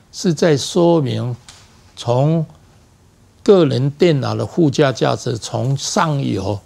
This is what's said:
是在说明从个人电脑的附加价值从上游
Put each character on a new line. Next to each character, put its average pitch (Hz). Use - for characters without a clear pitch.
是 180
在 156
说 170
明 120
从 147
个 190
人 131
电 147
脑 110
的 110
附 160
加 135
价 127
值 120
从 120
上 156
游 104